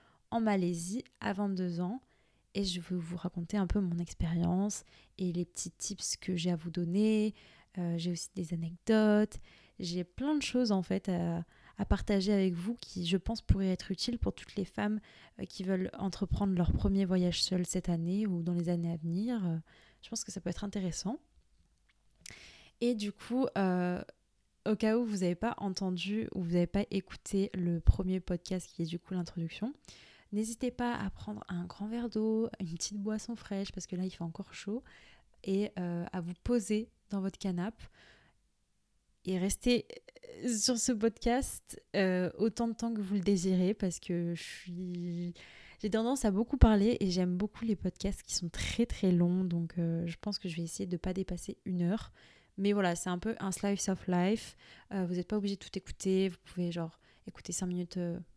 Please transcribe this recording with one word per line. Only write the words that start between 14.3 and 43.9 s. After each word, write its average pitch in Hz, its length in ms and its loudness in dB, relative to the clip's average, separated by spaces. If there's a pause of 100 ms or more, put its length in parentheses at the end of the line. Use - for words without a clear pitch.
toutes - 200 -16
les 196 100 -2
femmes, 208 360 -2 (400)
euh, 190 60 -8
qui - 180 -8
veulent 185 340 0
entreprendre 190 560 0
leur 175 180 4
premier 196 340 4
voyage 180 360 2
seul 180 240 2
cette - 220 -2
année 175 360 0
ou 175 200 0
dans 175 100 0
les 175 140 0
années 170 240 2
à 170 60 -2
venir. 190 460 -2
Euh, 165 120 0 (460)
je - 60 -18
pense - 160 -6
que - 80 -14
ça 190 80 -6
peut 175 100 -4
être - 140 -4
intéressant. 196 560 -4 (1600)
Et 240 160 2
du 208 160 -4
coup, 254 340 -2 (100)
euh, 180 460 2 (640)
au 214 60 4
cas 220 240 4
où 247 60 2
vous 208 140 -2
n'avez 180 180 2
pas - 220 -2
entendu 190 760 -2
ou 190 80 -2
vous 170 120 0
n'avez 175 120 6
pas 202 240 0
écouté - 640 -2
le 175 240 0
premier 185 400 4
podcast 180 500 -6
qui - 140 -6
est 170 40 -2
du 170 120 -6
coup - 160 -10
l'introduction, 180 580 -4 (600)
n'hésitez 226 400 -2
pas 240 240 -2
à 196 120 -4
prendre - 380 -10
un 175 200 -6
grand 202 200 -10
verre 233 220 -4
d'eau, 220 400 2 (100)
une 165 160 -4
petite 208 240 -4
boisson 214 380 -4
fraîche 196 340 -4
parce - 160 -10
que - 80 -8
là 180 100 -2
il 185 60 -4
fait - 140 -8
encore 165 280 -8
chaud, 226 300 -6 (640)
et, 196 340 0
euh, 175 340 -2
à 185 80 -4
vous 175 220 -6
poser 220 460 0 (220)
dans 196 100 -2
votre 190 180 -4
canapé 185 460 -4 (1400)
et 185 140 0
rester, 202 480 2 (580)
euh, 233 140 0
sur 233 200 2
ce - 120 0
podcast, 233 920 0 (140)
euh, 185 340 4 (100)
autant 226 280 2
de 226 80 -2
temps 233 180 -2
que 214 80 -2
vous 196 140 -2
le 202 60 4
désirez 185 520 4
parce 190 280 -2